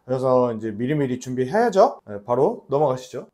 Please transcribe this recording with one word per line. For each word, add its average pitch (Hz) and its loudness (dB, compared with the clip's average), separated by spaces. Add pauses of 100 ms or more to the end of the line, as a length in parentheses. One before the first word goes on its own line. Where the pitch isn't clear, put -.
그래서 127 2
이제 110 -6
미리미리 127 -2
준비해야죠. 180 2
네, 104 -12 (100)
바로 135 0
넘어가시죠. 135 -2